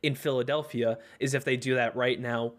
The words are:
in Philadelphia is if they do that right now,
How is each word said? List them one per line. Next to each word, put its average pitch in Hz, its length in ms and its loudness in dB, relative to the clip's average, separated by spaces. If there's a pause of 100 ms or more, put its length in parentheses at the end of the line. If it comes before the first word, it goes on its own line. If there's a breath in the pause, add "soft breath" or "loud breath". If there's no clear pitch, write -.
in 143 140 2
Philadelphia 127 840 0 (220 loud breath)
is 135 160 0
if 131 80 -2
they 131 140 2
do 127 180 0
that 117 200 2
right 123 240 2
now, 117 400 -2